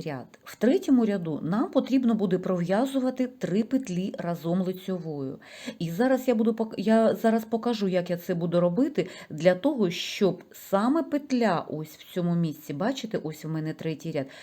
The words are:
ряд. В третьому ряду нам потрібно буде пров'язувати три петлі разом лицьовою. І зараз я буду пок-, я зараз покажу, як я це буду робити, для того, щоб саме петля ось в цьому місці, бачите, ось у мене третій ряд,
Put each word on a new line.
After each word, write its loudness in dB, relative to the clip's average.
ряд. -10
В -18
третьому 4
ряду -2
нам 0
потрібно 2
буде 2
пров'язувати 0
три -2
петлі -2
разом -2
лицьовою. -6
І -4
зараз 2
я 2
буду 2
пок-, -4
я 4
зараз 2
покажу, -2
як 0
я 0
це -4
буду 2
робити, 2
для 4
того, 2
щоб 0
саме 0
петля 0
ось -8
в -20
цьому 0
місці, -2
бачите, -4
ось -8
у -6
мене -4
третій -6
ряд, -4